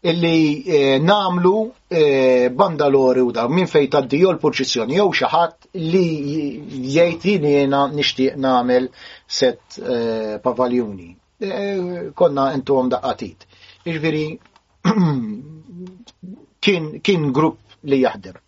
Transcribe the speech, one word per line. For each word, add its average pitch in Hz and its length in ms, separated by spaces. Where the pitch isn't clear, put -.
illi, 165 600
eh, 139 340
namlu, 190 720
eh, 131 640
banda 147 400
lori 131 320
u 120 100
da, 113 160
minn 175 200
fejn 143 200
tgħaddi 139 320
jew 185 140
l-purċizzjoni 135 640
jew 208 140
xi 131 140
ħadd 165 440
li 170 280
jgħid 165 320
jien 185 200
jiena 143 440
nixtieq 135 480
nagħmel 127 540
set, - 560
eh, 113 600
pavaljuni. 113 760
Eh, 185 760
konna 139 420
intuhom 131 360
daqqatit. 120 560
Jiġifieri, 156 480
<clears throat> 151 500
kien, 156 420
kien 156 320
grupp 156 280
li 139 220
jaħdem. 104 360